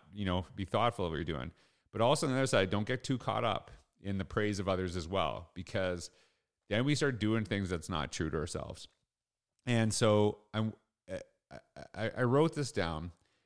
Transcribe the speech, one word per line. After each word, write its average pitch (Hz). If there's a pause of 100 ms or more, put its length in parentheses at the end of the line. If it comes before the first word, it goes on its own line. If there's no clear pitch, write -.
(140)
you 101
know, 90
be 98
thoughtful 107
of 85
what 78
you're 85
doing. 78 (400)
But 101
also 143
on 131
the 127
other 135
side, 98
don't 104
get 127
too 131
caught 110
up 110 (280)
in 98
the 95
praise 104
of 92
others 92
as 82
well, 87
because 90 (600)
then 110
we 143
start 135
doing 110
things 98
that's 85
not 78
true 80
to 82
ourselves. - (760)
And 113
so 104 (160)
I'm, 110 (380)
I, - (360)
I, 110
I 123
wrote 147
this 143
down, 85 (340)